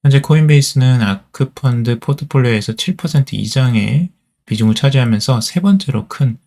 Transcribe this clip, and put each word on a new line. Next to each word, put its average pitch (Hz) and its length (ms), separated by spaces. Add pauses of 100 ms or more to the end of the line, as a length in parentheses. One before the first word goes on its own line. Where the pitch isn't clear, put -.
현재 139 180
코인베이스는 139 800
아크 101 500
펀드 120 480
포트폴리오에서 120 760
칠 - 180
퍼센트 143 400
이상의 120 720 (380)
비중을 110 280
차지하면서 120 680
세 - 180
번째로 190 480
큰 127 380